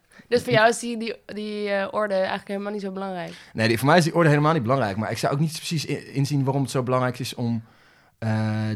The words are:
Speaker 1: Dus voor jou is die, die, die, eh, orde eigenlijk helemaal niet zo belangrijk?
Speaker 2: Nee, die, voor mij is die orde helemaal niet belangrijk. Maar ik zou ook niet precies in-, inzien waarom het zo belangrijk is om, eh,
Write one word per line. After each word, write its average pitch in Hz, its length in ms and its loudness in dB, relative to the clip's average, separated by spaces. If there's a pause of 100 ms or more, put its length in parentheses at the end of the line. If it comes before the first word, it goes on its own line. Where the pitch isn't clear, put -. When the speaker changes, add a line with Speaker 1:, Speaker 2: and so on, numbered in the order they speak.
(280)
Speaker 1:
Dus 240 160 2
voor 247 100 -2
jou 220 160 6
is 233 100 0
die, 240 180 -6
die, 226 180 -6 (100)
die, 208 440 -6
eh, 196 220 -2
orde 208 220 -2
eigenlijk 190 340 0
helemaal 202 240 -6
niet 208 100 -6
zo 196 100 -6
belangrijk? 185 420 -8 (200)
Speaker 2:
Nee, 110 140 0
die, 113 100 4
voor 131 100 0
mij 160 100 8
is 180 60 6
die 160 120 0
orde 170 140 6
helemaal 147 240 4
niet 165 100 2
belangrijk. 110 340 0
Maar 107 140 -2
ik 113 60 -4
zou - 160 0
ook 143 60 0
niet 156 160 0
precies - 300 -4
in-, - 280 -8
inzien 139 300 0
waarom 135 180 0
het 127 100 -2
zo 131 120 0
belangrijk 127 360 0
is 127 160 -8
om, 117 280 -2 (540)
eh, 110 120 -2 (460)